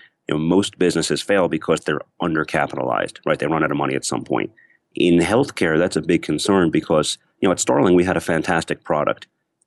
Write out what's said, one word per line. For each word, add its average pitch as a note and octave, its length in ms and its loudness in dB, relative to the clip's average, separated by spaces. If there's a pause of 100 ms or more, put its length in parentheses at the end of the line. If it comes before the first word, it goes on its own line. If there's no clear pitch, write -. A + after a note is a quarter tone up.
(280)
you D#2 80 -2
know, D#2 40 0
most E2+ 380 0
businesses D#2+ 440 0
fail F#2+ 260 0
because D#2 340 -2
they're D#2 200 -4 (200)
undercapitalized, C#2+ 1040 -4
right? D2+ 140 0
They C#2+ 80 -2
run D#2 160 0
out D2+ 80 0
of D2 60 -2
money C#2 180 -2
at C2 80 -4
some - 220 -6
point. A1 260 -4 (420)
In E2+ 260 4
healthcare, F2 600 0
that's F2 160 0
a D#2+ 60 0
big E2+ 200 0
concern E2 480 2
because, D#2 480 0 (220)
you - 80 2
know, F#2 60 2
at E2 80 -4
Starling, B2 340 2
we F2+ 80 4
had F2+ 140 0
a E2 40 -4
fantastic E2 640 -2
product. - 440 -2 (400)